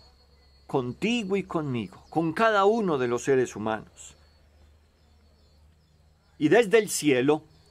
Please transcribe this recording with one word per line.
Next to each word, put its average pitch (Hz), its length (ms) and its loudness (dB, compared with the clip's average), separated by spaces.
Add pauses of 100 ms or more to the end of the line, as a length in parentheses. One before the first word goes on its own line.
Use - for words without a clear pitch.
(680)
contigo 190 680 -4
y 196 100 -4
conmigo, 131 680 -8
con 160 240 -2
cada 214 320 2
uno 202 320 0
de 123 100 -2
los 120 160 -2
seres 131 320 0
humanos. - 600 -10 (2250)
Y 147 140 0
desde 220 280 4
el 208 120 0
cielo, 147 520 2 (280)